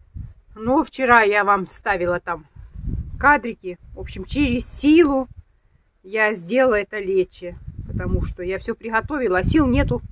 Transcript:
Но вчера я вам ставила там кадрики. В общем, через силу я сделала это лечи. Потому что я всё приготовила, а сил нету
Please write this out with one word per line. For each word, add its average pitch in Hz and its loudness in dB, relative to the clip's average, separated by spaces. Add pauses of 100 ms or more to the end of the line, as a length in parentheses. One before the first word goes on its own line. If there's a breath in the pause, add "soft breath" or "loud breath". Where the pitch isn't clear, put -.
(560)
Но 233 0
вчера 240 4
я 208 2
вам 190 2
ставила 175 -2
там 160 -10 (720)
кадрики. 233 0 (160)
В - -16
общем, 190 -12
через 247 -2
силу 285 4 (760)
я 214 0
сделала 220 2
это 208 -4
лечи. 185 -4 (300)
Потому 180 -2
что - -8
я 185 -4
всё 226 -8
приготовила, 226 -2
а 185 -2
сил 294 4
нету 247 0 (100)